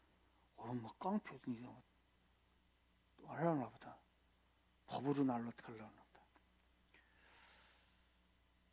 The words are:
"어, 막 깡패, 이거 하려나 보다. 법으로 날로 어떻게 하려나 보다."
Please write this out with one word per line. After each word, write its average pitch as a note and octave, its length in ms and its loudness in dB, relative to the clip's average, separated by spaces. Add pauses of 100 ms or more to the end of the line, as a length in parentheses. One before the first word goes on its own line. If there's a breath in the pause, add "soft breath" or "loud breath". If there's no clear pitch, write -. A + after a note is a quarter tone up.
(580)
"어, - 160 -4
막 A#2+ 260 -4
깡패, F#3+ 380 0 (100)
이거 B2 340 -6 (1500)
하려나 C#3 420 4
보다. - 280 -14 (920)
법으로 C#3 360 2
날로 A#2+ 260 4
어떻게 - 220 -10
하려나 A2 180 -12
보다." - 320 -20 (2500 soft breath)